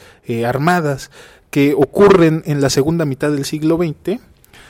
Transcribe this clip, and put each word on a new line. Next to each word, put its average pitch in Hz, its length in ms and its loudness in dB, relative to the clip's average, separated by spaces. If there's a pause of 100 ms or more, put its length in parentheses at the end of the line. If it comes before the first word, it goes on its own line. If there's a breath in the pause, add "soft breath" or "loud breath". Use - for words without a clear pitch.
(260 soft breath)
eh, 117 200 -4
armadas 143 640 -2 (400 loud breath)
que 143 240 2
ocurren 165 720 4
en 143 160 -2
la 139 80 2
segunda 156 360 0
mitad 147 260 -4
del 139 140 -4
siglo 156 340 -2
veinte, 175 400 -6 (500 soft breath)